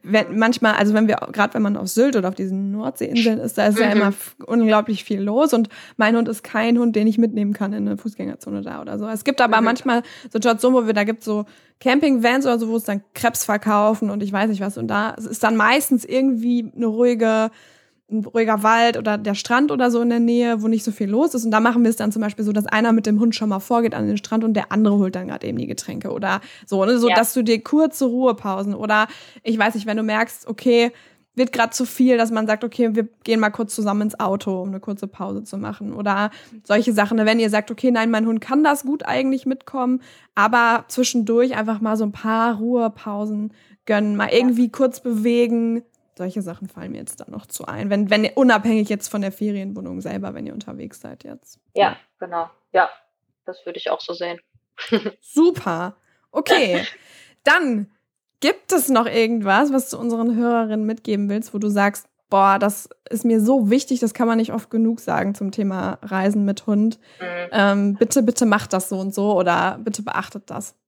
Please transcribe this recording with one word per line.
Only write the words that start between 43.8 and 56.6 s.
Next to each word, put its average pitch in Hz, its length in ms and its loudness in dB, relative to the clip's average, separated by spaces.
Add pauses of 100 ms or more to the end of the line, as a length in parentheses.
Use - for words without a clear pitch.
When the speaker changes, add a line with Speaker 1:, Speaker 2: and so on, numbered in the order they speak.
Speaker 1:
gönnen, 208 300 0
mal 208 160 -2
Speaker 2:
Ja. 220 60 4
Speaker 1:
irgendwie 240 340 4
kurz 262 300 -2
bewegen. 233 840 0 (340)
Solche 185 240 -6
Sachen 180 260 -10
fallen - 260 -14
mir - 40 -12
jetzt - 220 -16
da - 100 -16
noch - 160 -14
zu - 200 -14
ein, 196 260 -6
wenn, 202 180 2
wenn 214 240 2
unabhängig 220 560 2
jetzt 208 180 -4
von 208 140 -6
der 196 100 -4
Ferienwohnung 196 720 -8
selber, 202 320 -8
wenn - 140 -12
ihr - 60 -14
unterwegs - 460 -16
seid - 240 -20
jetzt. - 360 -20 (160)
Speaker 2:
Ja, 196 160 2
Speaker 1:
Ja. - 60 -16 (220)
Speaker 2:
genau. 170 300 -8 (240)
Ja, 180 160 2 (560)
das 180 220 -14
würde 170 100 -12
ich - 140 -6
auch 156 100 -4
so 175 120 -10
sehen. 175 260 -10 (380)
<laughs> - 440 -4
Speaker 1:
Super. 202 760 0 (360)
Okay. 214 560 0 (280)